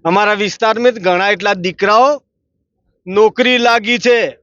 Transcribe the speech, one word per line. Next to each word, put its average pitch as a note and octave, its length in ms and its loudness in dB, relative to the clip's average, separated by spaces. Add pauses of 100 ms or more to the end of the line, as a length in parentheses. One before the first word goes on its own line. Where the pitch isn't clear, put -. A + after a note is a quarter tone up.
અમારા G3+ 360 0
વિસ્તારમાં A3 540 -2
જ G3 100 -14
ઘણા F#3 300 0
એટલા G3+ 180 -4
દીકરાઓ G#3 560 0 (960)
નોકરી A#3 600 2
લાગી A#3 320 0
છે A#3+ 180 2 (260)